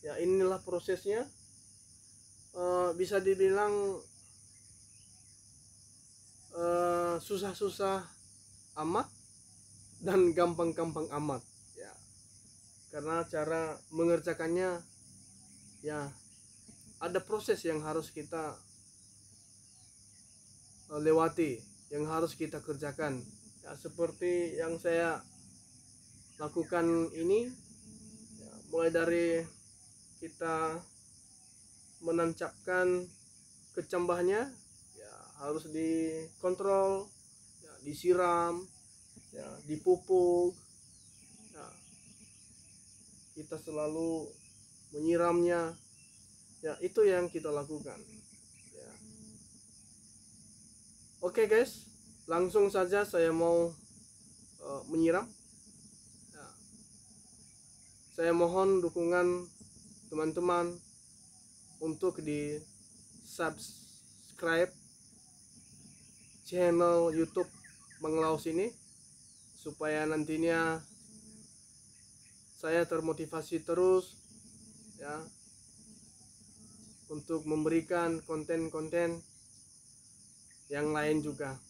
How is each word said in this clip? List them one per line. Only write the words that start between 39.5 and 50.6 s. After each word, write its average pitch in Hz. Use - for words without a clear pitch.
dipupuk, 180
ya, 143
kita 156
selalu 156
menyiramnya, 170
ya, 156
itu 196
yang 180
kita 160
lakukan, 147
ya. -